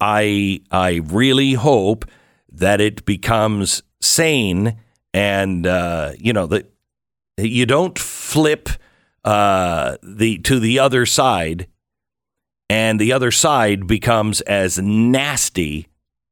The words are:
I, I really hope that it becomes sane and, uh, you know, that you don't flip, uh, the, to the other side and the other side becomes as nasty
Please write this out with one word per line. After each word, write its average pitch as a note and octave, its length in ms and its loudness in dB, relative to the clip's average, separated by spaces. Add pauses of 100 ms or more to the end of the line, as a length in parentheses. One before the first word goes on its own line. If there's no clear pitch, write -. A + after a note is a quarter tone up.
I, G#2 600 0 (100)
I F#2 340 0
really C3 480 2
hope A2+ 520 2 (460)
that G2 300 2
it G#2+ 240 -2
becomes G#2+ 760 -2 (200)
sane A2+ 760 0 (360)
and, G2 520 -2
uh, E2+ 540 -2
you A#2 140 -2
know, F#2+ 140 -2
that F2+ 240 -2 (640)
you A#2 280 0
don't D#3+ 320 0
flip, - 720 -2 (540)
uh, F#2 800 0
the, G#2+ 360 -2
to C3 200 0
the A#2 200 2
other B2+ 260 2
side F2+ 640 0 (1000)
and A2 300 0
the A2+ 140 2
other B2+ 180 0
side G#2+ 560 2
becomes G#2+ 540 0
as F#2+ 380 0
nasty G#2+ 1080 0 (440)